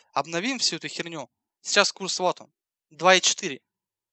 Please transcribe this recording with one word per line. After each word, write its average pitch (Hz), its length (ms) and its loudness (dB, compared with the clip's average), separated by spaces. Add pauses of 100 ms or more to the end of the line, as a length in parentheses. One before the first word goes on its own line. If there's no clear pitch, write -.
(140)
обновим 170 440 -4
всю 170 200 -2
эту 151 100 -12
херню, 165 420 -10 (320)
сейчас - 300 4
курс - 280 -8
вот 180 220 -2
он, - 100 -20 (380)
два 165 260 4
и 175 60 4
четыре. - 400 -2 (520)